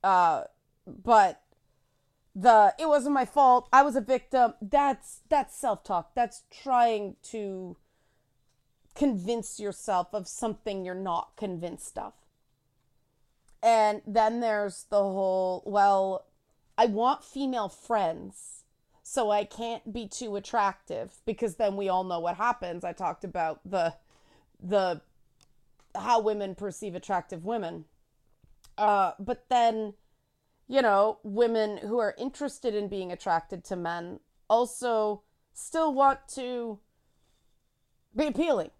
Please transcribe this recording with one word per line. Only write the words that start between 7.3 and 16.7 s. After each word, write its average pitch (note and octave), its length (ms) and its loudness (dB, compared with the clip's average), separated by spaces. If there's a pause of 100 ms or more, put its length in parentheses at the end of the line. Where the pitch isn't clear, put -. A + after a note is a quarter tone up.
convince A#3 640 -4
yourself G3 540 -4
of G3 140 -8
something G3+ 580 -8
you're F3+ 100 -8
not F#3 400 -6
convinced F3+ 600 -10
of. - 160 -12 (1500)
And G#3+ 420 4
then A3+ 360 0
there's G#3 480 -4
the G3+ 120 2
whole, F#3+ 640 -2
"Well, G3 600 2 (520)